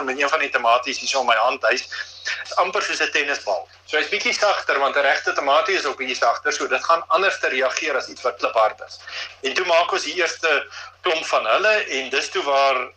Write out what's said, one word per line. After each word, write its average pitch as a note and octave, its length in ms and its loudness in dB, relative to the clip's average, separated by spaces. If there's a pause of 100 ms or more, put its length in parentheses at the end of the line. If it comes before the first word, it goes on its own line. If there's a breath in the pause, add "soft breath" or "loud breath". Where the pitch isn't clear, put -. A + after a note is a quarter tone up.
met C3 160 -4
een C#3+ 100 0
van D#3 100 2
die C#3+ 100 -2
tamaties B2 500 2
hier B2+ 100 -4
so C3+ 120 0
in B2 40 -2
my A#2+ 100 4
hand. B2+ 280 2
Hy's A#2+ 240 2 (720 loud breath)
amper G3 240 0
soos D#3+ 200 -4
'n D3+ 100 0
tennisbal. C#3 560 -2 (180)
So D3+ 120 -2
hy's D3+ 120 -2
bietjie G3+ 240 -2
sagter D#3+ 460 0
want C3+ 160 0
'n C#3+ 60 2
regte D3 320 2
tamatie D#3+ 420 2
is D3 100 -2
ook C3+ 120 -4
bietjie C3 180 -4
sagter. B2+ 380 0
So C#3 140 -4
dit B2+ 160 -2
gaan E3 240 2
anders F3+ 320 2
te E3 80 -2
reageer C3 480 0
as - 120 -4
iets - 140 -16
wat A#2+ 160 -2
kliphard A2 500 0
is. - 120 -18 (420 loud breath)
En G3 120 -4
toe F#3+ 120 0
maak F3 260 4
ons F#3 120 0
die D3 120 -6
eerste D#3+ 520 0 (340 loud breath)
klomp D#3+ 240 0
van B2+ 200 2
hulle G3+ 400 2
en C3 240 -4
dis C#3+ 200 -2
toe F#3+ 140 -2
waar C#3 320 4
'n, B2+ 220 -4